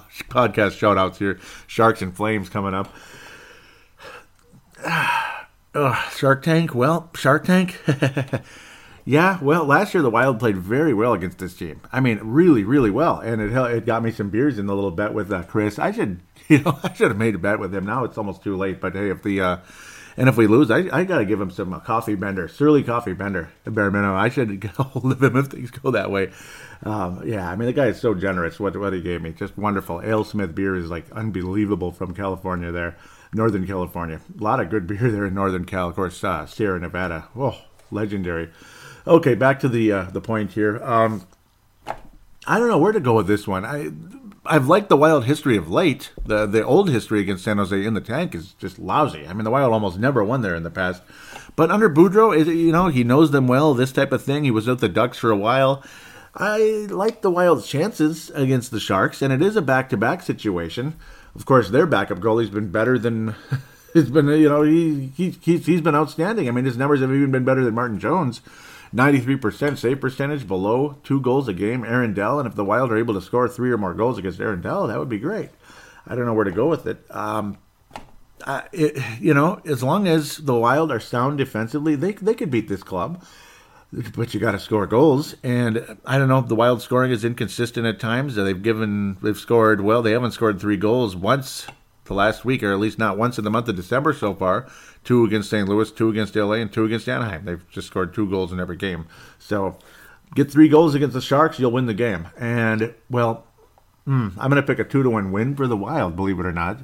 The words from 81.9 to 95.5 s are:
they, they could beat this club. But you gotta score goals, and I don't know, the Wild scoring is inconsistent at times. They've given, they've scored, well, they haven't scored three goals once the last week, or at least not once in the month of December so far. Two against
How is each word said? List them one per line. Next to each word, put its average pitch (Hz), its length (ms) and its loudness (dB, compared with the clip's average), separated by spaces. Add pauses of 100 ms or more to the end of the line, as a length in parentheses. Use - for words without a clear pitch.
they, 180 160 -2
they 208 220 -2
could 180 180 -4
beat 110 160 0
this 95 160 -6
club. 120 400 -8 (920)
But 117 160 -4
you 107 60 -4
gotta 101 220 -2
score 104 260 -2
goals, 139 560 2
and 120 640 -2
I 131 120 -2
don't 135 120 2
know, 131 140 4
the 117 120 -2
Wild 117 260 2
scoring 127 300 0
is 113 140 -2
inconsistent 117 640 -4
at 110 120 -4
times. 120 380 -4
They've 98 260 -2
given, 104 600 -2
they've 107 140 -2
scored, 110 440 2
well, 110 220 2
they 110 100 2
haven't 120 200 0
scored 107 280 0
three 104 160 0
goals 107 400 0
once 117 500 -2 (380)
the 95 100 -8
last 104 300 0
week, 135 180 0
or 101 100 0
at 95 80 0
least 110 180 -2
not 104 180 0
once 120 220 -2
in 107 60 -4
the 107 60 -2
month 113 180 -2
of 98 80 -2
December 131 360 0
so 104 220 -2
far. 95 340 -2 (360)
Two 120 200 4
against 101 260 0